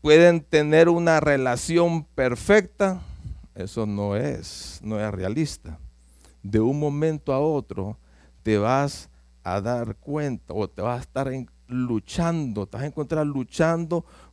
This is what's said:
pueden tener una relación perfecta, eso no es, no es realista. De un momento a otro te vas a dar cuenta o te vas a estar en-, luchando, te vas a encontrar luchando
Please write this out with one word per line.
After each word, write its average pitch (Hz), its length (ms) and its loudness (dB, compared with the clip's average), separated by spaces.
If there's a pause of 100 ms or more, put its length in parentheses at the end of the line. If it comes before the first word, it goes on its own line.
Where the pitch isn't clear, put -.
pueden 165 400 8
tener 156 480 4
una 170 320 4
relación 151 800 0
perfecta, 185 960 0 (540)
eso 107 320 -6
no 101 300 -2
es, - 680 -8
no 107 160 -6
es 104 140 -4
realista. 98 680 -6 (640)
De 101 160 0
un 131 220 2
momento 147 520 -2
a 131 60 0
otro 127 600 -4 (420)
te 107 160 2
vas 135 500 0 (360)
a 92 160 -2
dar 117 340 -4
cuenta 147 580 -8
o 98 160 -4
te - 140 -10
vas 120 160 -2
a 127 40 -10
estar 135 300 -6
en-, 131 160 -10 (200)
luchando, 123 1000 -4
te 107 120 -12
vas 127 60 -6
a 151 40 -6
encontrar 156 360 -4
luchando 165 800 -2 (280)